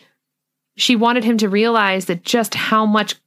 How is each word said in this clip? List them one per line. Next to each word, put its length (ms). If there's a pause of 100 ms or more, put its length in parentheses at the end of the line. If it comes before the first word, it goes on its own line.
(760)
she 200
wanted 280
him 140
to 120
realize 560
that 180
just 320
how 320
much 260 (120)